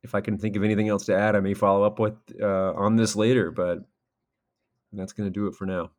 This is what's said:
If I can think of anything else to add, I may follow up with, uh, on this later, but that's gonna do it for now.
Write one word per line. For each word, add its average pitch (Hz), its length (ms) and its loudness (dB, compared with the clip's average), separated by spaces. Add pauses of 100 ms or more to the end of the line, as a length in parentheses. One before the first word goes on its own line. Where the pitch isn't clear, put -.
If 113 100 -10
I 101 60 2
can 101 180 -4
think 107 160 -4
of 101 80 0
anything 107 260 2
else 101 180 -2
to 95 100 2
add, 104 180 2
I 101 60 4
may 98 120 0
follow 98 300 4
up 104 160 0
with, 107 160 0 (260)
uh, 95 340 0
on 104 200 2
this 107 220 2
later, 107 340 2
but 87 280 -2 (1120)
that's 95 200 -10
gonna 101 180 -4
do 101 180 -2
it - 80 -8
for 98 100 -8
now. 90 320 -4